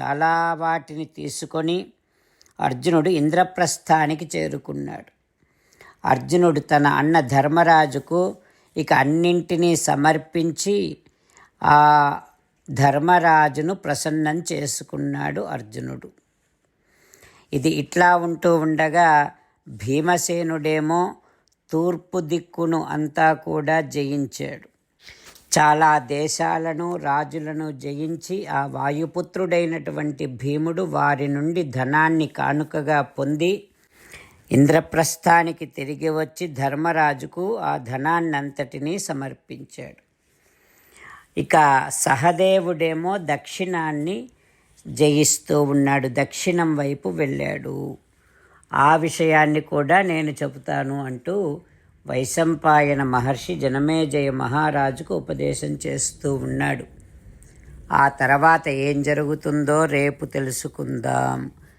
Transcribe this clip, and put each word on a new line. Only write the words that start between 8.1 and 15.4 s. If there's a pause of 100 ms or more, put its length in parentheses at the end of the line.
ఇక
అన్నింటినీ
సమర్పించి (680)
ఆ (500)
ధర్మరాజును
ప్రసన్నం (100)
చేసుకున్నాడు